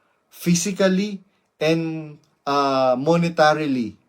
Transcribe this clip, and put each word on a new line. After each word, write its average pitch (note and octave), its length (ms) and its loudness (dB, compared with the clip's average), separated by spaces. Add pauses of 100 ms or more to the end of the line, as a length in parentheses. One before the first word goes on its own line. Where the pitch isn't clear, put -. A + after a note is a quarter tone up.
(300)
Physically F#3+ 880 0 (400)
and, D#3+ 640 -4 (240)
ah, C3+ 480 2
monetarily. D3+ 1040 0 (100)